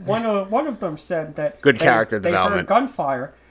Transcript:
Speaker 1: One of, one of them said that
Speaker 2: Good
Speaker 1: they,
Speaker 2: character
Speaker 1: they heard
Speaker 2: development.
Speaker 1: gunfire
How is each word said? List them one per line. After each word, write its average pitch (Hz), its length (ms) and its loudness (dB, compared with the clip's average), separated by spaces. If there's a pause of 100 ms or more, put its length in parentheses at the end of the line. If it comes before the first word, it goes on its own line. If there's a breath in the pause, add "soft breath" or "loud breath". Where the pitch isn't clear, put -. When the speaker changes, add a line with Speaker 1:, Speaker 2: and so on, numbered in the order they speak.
Speaker 1:
One 220 220 -2
of, 202 260 -2
one 285 160 0
of 233 120 -6
them 160 180 -6
said 156 400 -6
that 147 240 -4
Speaker 2:
Good 135 180 4
Speaker 1:
they, 160 60 2
Speaker 2:
character 113 340 2
Speaker 1:
they 92 120 -2
heard 98 40 2
Speaker 2:
development. 92 320 0
Speaker 1:
gunfire 151 680 -2 (180 soft breath)